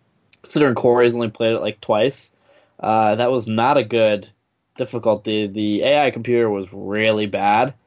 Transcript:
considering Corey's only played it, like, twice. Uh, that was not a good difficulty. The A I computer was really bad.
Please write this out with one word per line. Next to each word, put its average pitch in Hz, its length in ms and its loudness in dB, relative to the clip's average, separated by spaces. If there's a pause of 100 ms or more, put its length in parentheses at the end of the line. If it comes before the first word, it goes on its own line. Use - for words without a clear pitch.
(420)
considering 147 320 2
Corey's 120 400 4
only 117 160 -4
played 113 240 -2
it, 110 80 -2
like, 104 200 -6
twice. 117 500 -2 (480)
Uh, 110 360 2
that 120 160 0
was 120 160 -2
not 117 300 2
a 131 60 0
good 107 440 0 (500)
difficulty. 107 680 -2
The 104 380 -4
A 143 240 2
I - 20 0
computer 117 400 0
was 98 240 -6
really 107 540 -2
bad. 104 480 0 (120)